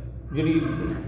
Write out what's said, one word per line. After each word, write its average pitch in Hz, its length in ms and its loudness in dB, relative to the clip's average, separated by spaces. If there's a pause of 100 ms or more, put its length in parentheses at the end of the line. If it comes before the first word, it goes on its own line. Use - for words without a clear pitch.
(340)
ਜਿਹੜੀ 156 280 4 (460)